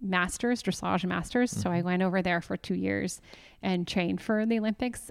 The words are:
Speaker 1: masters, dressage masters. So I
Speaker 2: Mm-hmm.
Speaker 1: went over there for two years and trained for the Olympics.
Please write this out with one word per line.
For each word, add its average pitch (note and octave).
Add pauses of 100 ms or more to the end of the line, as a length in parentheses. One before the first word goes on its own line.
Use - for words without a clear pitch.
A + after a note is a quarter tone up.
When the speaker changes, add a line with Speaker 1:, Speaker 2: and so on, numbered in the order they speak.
Speaker 1:
masters, F#3+
dressage F#3
masters. F3+
So -
I F3
Speaker 2:
Mm-hmm. F3
Speaker 1:
went F3+
over F#3
there F3
for -
two -
years F3+ (420)
and F3+
trained F3+
for A3
the A3+
Olympics. A3